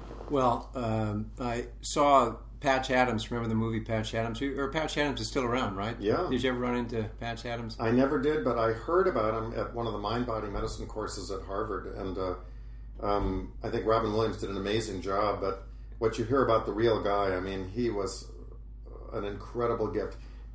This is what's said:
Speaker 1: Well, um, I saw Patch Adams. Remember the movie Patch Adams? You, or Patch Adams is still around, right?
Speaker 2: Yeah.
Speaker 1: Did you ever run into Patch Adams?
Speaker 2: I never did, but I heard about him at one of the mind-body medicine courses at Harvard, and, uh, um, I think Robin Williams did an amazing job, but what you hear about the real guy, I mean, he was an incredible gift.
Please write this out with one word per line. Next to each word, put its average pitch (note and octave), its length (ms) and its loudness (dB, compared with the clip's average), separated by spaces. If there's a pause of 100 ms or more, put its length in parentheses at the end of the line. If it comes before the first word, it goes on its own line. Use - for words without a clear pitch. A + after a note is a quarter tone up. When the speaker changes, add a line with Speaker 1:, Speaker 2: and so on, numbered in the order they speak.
(320)
Speaker 1:
Well, B2 420 2
um, A2 560 0 (100)
I B2 280 -2 (140)
saw C3+ 560 6 (240)
Patch C3 280 2
Adams. A#2+ 400 4
Remember A#2 180 -2
the A2 60 0
movie A2+ 280 2
Patch A2 340 -2
Adams? A2+ 260 -2
You, C#3 180 -2
or C#3 120 0
Patch D#3 260 -2
Adams C3+ 240 2
is A2 60 -2
still C3+ 160 0
around, A#2 320 0
right? G#2+ 240 -2
Speaker 2:
Yeah. B2+ 320 2
Speaker 1:
Did B2 100 2
you C3 80 4
ever B2 80 0
run B2 180 0
into A#2 280 -2 (160)
Patch A#2 260 -6
Adams? A#2 340 -6
Speaker 2:
I A2+ 120 4
never C#3 280 6
did, D3+ 240 2
but A#2 140 2
I A2+ 140 4
heard F3+ 360 4
about A2 280 2
him A2+ 240 -4
at G#2+ 160 -4
one A#2 100 -2
of G#2+ 80 -2
the G2+ 60 -4
mind-body A2 480 -2
medicine G#2+ 400 -4
courses G2+ 420 -6
at F#2+ 140 -6
Harvard, G2 420 -4 (100)
and, F#2+ 220 -6
uh, F#2 180 -2 (680)
um, G2 520 0 (100)
I A2+ 60 -2
think A2+ 160 0
Robin A2 280 4
Williams G#2+ 240 2
did - 120 -6
an G2 80 -4
amazing G2+ 440 -2
job, G2 400 0
but F#2+ 260 -4 (320)
what A2 180 0
you A2+ 80 0
hear B2+ 180 4
about A2 220 4
the G#2+ 60 -2
real G#2+ 320 4
guy, G2 320 4
I F#2 40 0
mean, F#2+ 300 -4
he A#2 200 0
was G2 400 -4 (840)
an G#2+ 100 -4
incredible G#2+ 640 -2
gift. G2+ 300 -2 (380)